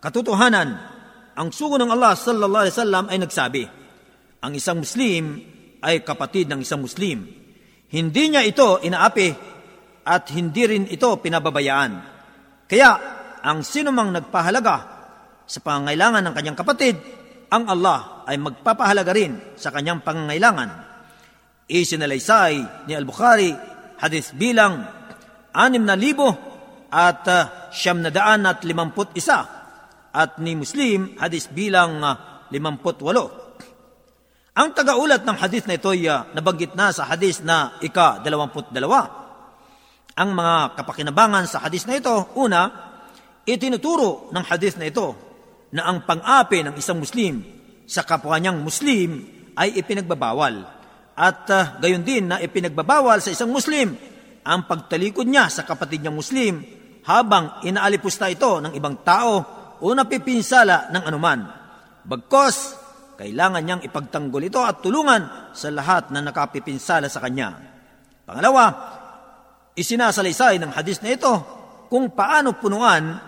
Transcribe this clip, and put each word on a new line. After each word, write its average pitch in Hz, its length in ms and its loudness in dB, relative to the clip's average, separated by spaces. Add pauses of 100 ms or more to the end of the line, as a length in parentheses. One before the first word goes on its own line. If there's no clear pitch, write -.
Katotohanan, 214 680 2 (680)
ang 160 160 -6
sugo 294 240 -2
ng 240 160 2
Allah 233 240 4
sallallahu 214 480 0
alaihi 180 120 0
wasallam 202 320 0
ay 190 100 -2
nagsabi, 135 440 -4 (720)
"Ang 143 160 -10
isang 170 260 -4
Muslim 165 600 -2 (400)
ay 160 240 0
kapatid 156 420 -2
ng 139 140 -6
isang 143 180 -6
Muslim. 135 460 -6 (640)
Hindi 165 400 0
niya 285 160 2
ito 214 340 4
inaapi 180 500 2 (760)
at 180 260 0
hindi 170 380 -2
rin 202 180 0
ito 185 220 2 (100)
pinababayaan. 143 720 0 (760)
Kaya 247 200 8 (540)
ang 151 220 -2
sinumang 254 480 0
nagpahalaga 175 640 0 (720)
sa - 100 -12
pangangailangan 156 640 2
ng 175 160 -2
kanyang 147 180 -6
kapatid, 240 400 0 (540)
ang 233 160 0
Allah 180 640 0
ay 139 80 -2
magpapahalaga 196 720 0
rin 190 460 -2
sa 143 160 -10
kanyang 147 320 -4
pangangailangan." 156 640 0 (960)
Isinalaysay 156 1200 0
ni 147 80 -8
Al-Bukhari, 185 580 4 (460)
hadith 156 400 -4
bilang 202 480 2 (720)
anim 247 240 4
na 202 160 2
libo 277 320 2 (640)
at, 175 400 4
ah, - 400 0
siyam 175 320 -2
na 156 80 -4
daan 208 320 4
at 180 160 0
limamput 170 560 -4
isa, 277 240 2 (720)
at 160 240 0
ni 165 160 -6
Muslim, 190 640 -2
hadith 165 320 -6
bilang, 175 560 2
ah, - 480 -6
limamput 147 480 -6
walo. 190 240 0 (1300)
Ang 302 160 2
tagaulat 285 480 2
ng 214 160 -2
hadith 190 320 -2
na 170 120 -2
ito 190 120 0
ay, 170 160 0
ah, 135 200 -2
nabanggit 165 480 -2
na 196 160 2
sa 143 160 -6
hadith 170 320 0
na 156 400 0
ika-dalawamput 151 880 0
dalawa. 147 320 2 (1120)
Ang - 160 -2
mga 170 480 0
kapakinabangan 160 720 0
sa - 160 -6
hadith 175 240 -6
na 262 80 -2
ito, 240 400 -2
una, 202 320 2 (800)
itinuturo 247 800 0
ng 175 160 -6
hadith 175 320 -2
na 156 160 -8
ito 190 140 -2 (640)
na 165 160 -4
ang 180 160 -4
pang-api 180 640 2
ng 143 80 -12
isang 165 240 -4
Muslim 156 400 -2 (440)
sa - 200 -4
kapwa 160 320 0
niyang 175 240 0
Muslim 165 640 -2 (320)
ay 196 200 0
ipinagbabawal. 139 1000 -4 (400)
At, 180 320 0
ah, 185 320 2
gayon 175 240 0
din 214 240 0
na 180 120 -2
ipinagbabawal 180 800 2
sa 190 120 -6
isang 233 160 -4
Muslim 269 440 0 (520)
ang 175 240 0
pagtalikod 180 560 -4
niya 247 240 4
sa 156 160 -6
kapatid 160 360 -6
niyang 151 160 -6
Muslim 196 440 -2 (480)
habang 196 560 2
inaalipusta 196 640 0
ito 180 320 0
ng 151 160 -8
ibang 143 240 -6
tao 202 400 4 (400)
o - 40 -4 (120)
napipinsala 240 960 2
ng 180 160 -4
anuman. 151 320 0 (640)
Bagkos, - 720 0 (400)
kailangan 156 480 -2
niyang 175 160 -4
ipagtanggol 143 640 -6
ito 226 160 -2
at 226 160 -2
tulungan 240 800 0
sa 147 160 -8
lahat 151 400 0
na 143 80 -4
nakapipinsala 143 880 -4
sa - 80 -10
kanya. 123 480 -6 (560)
Pangalawa, 226 420 2 (1120)
isinasalaysay 208 880 2
ng 156 80 -6
hadith 156 320 -6
na 240 160 -2
ito 247 160 2 (560)
kung 247 240 0
paano 269 480 2
punuan 196 560 2 (100)